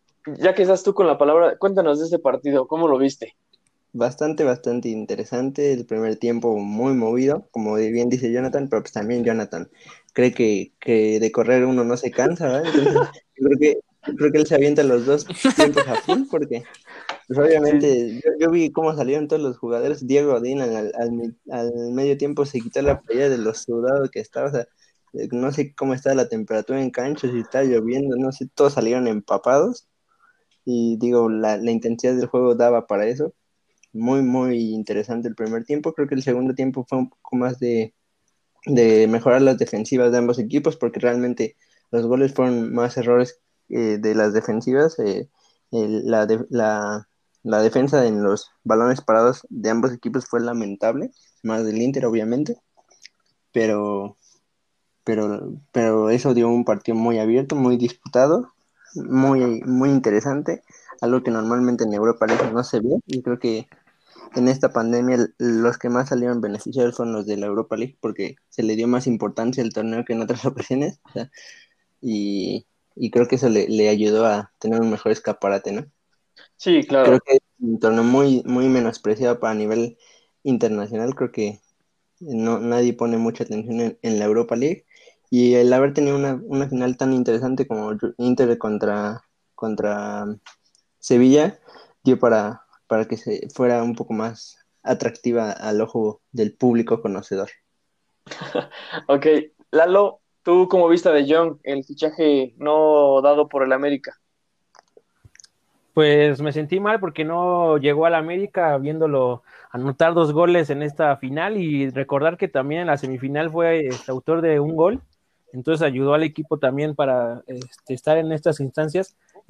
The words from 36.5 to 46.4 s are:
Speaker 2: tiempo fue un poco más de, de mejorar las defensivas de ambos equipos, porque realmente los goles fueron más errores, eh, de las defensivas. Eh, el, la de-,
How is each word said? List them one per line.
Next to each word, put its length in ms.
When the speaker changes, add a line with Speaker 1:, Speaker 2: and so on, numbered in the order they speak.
Speaker 2:
tiempo 320
fue 120
un 100
poco 280
más 220
de, 340
de 420
mejorar 340
las 160
defensivas 540
de 80
ambos 200
equipos, 380
porque 220
realmente 560
los 140
goles 280
fueron 400
más 240
errores, 420
eh, 300
de 160
las 180
defensivas. 680
Eh, 300
el, 380
la 160
de-, 240